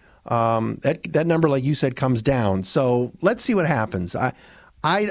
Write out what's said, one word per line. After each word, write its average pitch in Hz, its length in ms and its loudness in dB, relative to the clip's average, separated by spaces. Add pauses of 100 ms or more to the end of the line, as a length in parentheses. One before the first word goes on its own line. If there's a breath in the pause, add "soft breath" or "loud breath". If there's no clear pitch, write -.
(240 soft breath)
um, 113 580 0
that, - 300 -4
that 160 160 0
number, 160 200 4
like 135 140 0
you 147 140 0
said, 131 180 -2
comes 127 280 0
down. 107 420 0
So 123 560 0
let's 214 240 0
see 240 100 0
what 165 140 2
happens. 110 480 -2
I, 127 160 -2 (500 loud breath)
I, 202 280 0